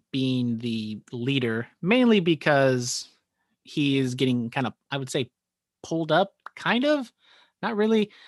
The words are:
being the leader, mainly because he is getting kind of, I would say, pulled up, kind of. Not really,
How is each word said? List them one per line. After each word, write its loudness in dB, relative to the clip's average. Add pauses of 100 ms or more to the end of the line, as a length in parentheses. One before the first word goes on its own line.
(120)
being -2
the -6 (120)
leader, -2 (140)
mainly 4
because 2 (540)
he -2
is -2
getting 0
kind -2
of, -6 (180)
I -4
would -6
say, -2 (540)
pulled -2
up, 2 (220)
kind -2
of. 0 (500)
Not -4
really, 2 (160)